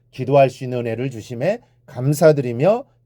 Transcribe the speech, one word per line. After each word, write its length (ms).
기도할 380
수 160
있는 140
은혜를 320
주심에 480
감사드리며 1000